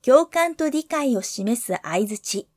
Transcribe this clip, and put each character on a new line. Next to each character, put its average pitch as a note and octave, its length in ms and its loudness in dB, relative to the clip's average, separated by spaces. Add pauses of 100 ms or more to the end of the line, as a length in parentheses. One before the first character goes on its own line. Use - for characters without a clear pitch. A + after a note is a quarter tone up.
共 D4 260 6
感 E4+ 280 0
と D#4 160 -2
理 D4+ 140 -4
解 C#4 320 -2
を F#3+ 60 -4
示 G#3+ 380 -4
す F#3+ 220 -4
相 F#3 260 -2
槌。 - 480 -8